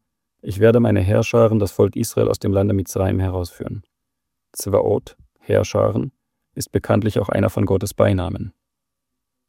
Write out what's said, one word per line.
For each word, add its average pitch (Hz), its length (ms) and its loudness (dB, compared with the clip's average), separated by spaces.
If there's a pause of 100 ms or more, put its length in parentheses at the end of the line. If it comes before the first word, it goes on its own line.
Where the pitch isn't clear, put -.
(420)
„Ich 95 160 -8
werde 113 220 6
meine 107 180 2
Heerscharen, 110 600 2
das 101 100 -2
Volk 104 240 0
Israel, 113 320 -2
aus 104 140 -2
dem 101 100 -2
Lande 98 240 0
Mitzrayim 95 460 -2
herausführen.“ 92 640 -6 (640)
Zvaot, 104 680 0 (220)
Heerscharen, 104 720 0 (460)
ist - 160 -10
bekanntlich 104 480 0
auch 104 80 -2
einer 101 220 0
von 107 160 -2
Gottes 98 280 -2
Beinamen. 95 580 -2 (960)